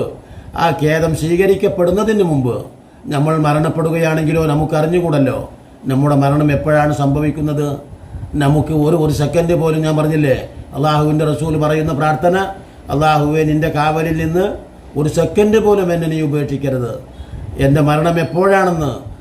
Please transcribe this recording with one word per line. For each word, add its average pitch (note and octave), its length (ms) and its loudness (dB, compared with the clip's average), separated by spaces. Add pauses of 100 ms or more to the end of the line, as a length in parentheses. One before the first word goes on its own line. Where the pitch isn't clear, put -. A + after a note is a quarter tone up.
(580)
ആ E3+ 80 0 (180)
ഖേദം D#3 320 0
സ്വീകരിക്കപ്പെടുന്നതിന് F#3+ 1080 2
മുമ്പ് C3 320 0 (500)
നമ്മൾ D3 320 0
മരണപ്പെടുകയാണെങ്കിലോ D#3+ 1080 0
നമുക്കറിഞ്ഞുകൂടല്ലോ D#3 1040 0 (360)
നമ്മുടെ C#3 300 2
മരണം C#3+ 360 2
എപ്പോഴാണ് D3+ 420 2
സംഭവിക്കുന്നത്. D3 760 -2 (680)
നമുക്ക് D3 380 2
ഒരു, D#3 220 2
ഒരു F3 180 2
സെക്കൻഡ് E3 420 0
പോലും, D#3 260 0
ഞാൻ D#3 160 0
പറഞ്ഞില്ലേ, D3+ 520 0 (260)
അള്ളാഹുവിൻ്റെ D3+ 500 2
റസൂൽ D#3 320 -2
പറയുന്ന D#3 360 0
പ്രാർത്ഥന, D#3 440 0 (520)
"അള്ളാഹുവേ, D3+ 540 2
നിൻ്റെ D#3 260 2
കാവലിൽ D#3+ 480 0
നിന്ന് E3 280 0 (520)
ഒരു D3 120 0
സെക്കൻഡ് G#3 500 2
പോലും G3 340 2
എന്നെ E3 140 -2
നീ D#3 140 -2
ഉപേക്ഷിക്കരുത്. C3+ 720 -2 (680)
എൻ്റെ C#3+ 220 4
മരണം D#3 380 2
എപ്പോഴാണെന്ന് F3 720 2 (300)